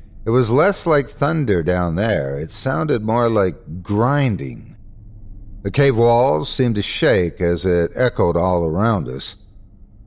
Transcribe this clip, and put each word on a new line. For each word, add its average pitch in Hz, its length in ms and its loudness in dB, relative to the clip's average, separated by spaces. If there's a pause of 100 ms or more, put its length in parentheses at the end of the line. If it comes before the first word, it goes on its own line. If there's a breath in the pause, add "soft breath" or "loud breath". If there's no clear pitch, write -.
(260 soft breath)
It 110 40 0
was 120 200 2
less 175 360 2
like 151 220 2
thunder 139 540 0
down 87 340 0
there. 78 420 0
It 80 120 -8
sounded 143 520 -2
more 117 280 0
like 92 520 -2
grinding. 107 960 -2 (840)
The 98 80 -6
cave 139 260 4
walls 123 540 4
seemed 123 240 0
to 104 80 0
shake 101 580 0
as 87 240 0
it 87 300 2
echoed 104 420 2
all 87 300 0
around 90 420 0
us. - 280 -8 (720)